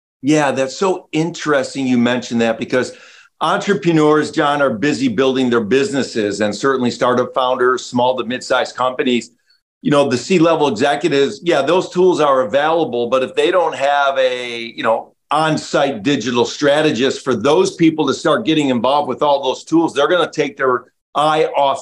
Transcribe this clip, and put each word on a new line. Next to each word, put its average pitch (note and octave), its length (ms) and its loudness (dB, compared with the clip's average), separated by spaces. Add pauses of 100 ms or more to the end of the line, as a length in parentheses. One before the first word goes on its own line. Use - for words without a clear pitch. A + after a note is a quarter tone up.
(240)
Yeah, D3 280 2
that's C3 240 -4
so F#3 360 -4
interesting D3+ 760 -2
you B2+ 100 2
mentioned A#2+ 440 0
that A#2 160 0
because B2+ 400 -2 (420)
entrepreneurs, D#3 920 2
John, D3 300 0
are C#3 80 4
busy B2 380 -2
building B2+ 420 0
their A#2 140 2
businesses, A2+ 760 -2
and G#2 140 -2
certainly B2 360 0
startup B2 420 0
founders, B2+ 520 0
small B2 320 0
to A#2+ 60 -4
mid-sized B2 520 -4
companies, B2+ 560 -2 (500)
you - 80 -4
know, C#3+ 200 4
the B2 80 0
C-level D#3+ 500 2
executives, C#3 760 0
yeah, D#3+ 200 2
those E3 260 0
tools F3+ 300 2
are C#3 220 4
available, C3 680 0
but B2+ 160 0
if B2 100 -6
they D3+ 160 2
don't E3+ 260 0
have C#3 440 0
a, B2 400 -2
you A#2 240 -10
know, A2+ 320 -2 (160)
on-site C#3+ 720 0
digital A#2+ 420 0
strategist C#3 800 0
for B2+ 100 0
those D#3+ 420 0
people D#3+ 300 2
to C3 80 0
start C#3 320 -2
getting D3+ 240 0
involved B2+ 380 0
with B2+ 160 -4
all C#3+ 180 2
those B2+ 220 -4
tools, D#3+ 300 2
they're C#3+ 160 2
gonna E3+ 200 0
take C#3+ 280 -4
their B2+ 340 -2 (240)
eye D#3 300 2
off C#3 360 0